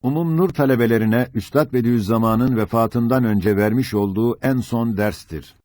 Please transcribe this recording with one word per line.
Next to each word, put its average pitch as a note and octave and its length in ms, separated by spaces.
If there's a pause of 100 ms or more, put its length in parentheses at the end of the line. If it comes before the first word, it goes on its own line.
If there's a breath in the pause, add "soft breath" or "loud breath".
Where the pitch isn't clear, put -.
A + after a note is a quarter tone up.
Umum D#3+ 320
Nur F3+ 120
talebelerine A#2 840
Üstad - 380
Bediüzzaman'ın A2+ 840
vefatından A#2 680
önce G#2 320
vermiş G#2+ 380
olduğu G#2 480
en C3+ 140
son A#2 400
derstir. F#2+ 580 (100)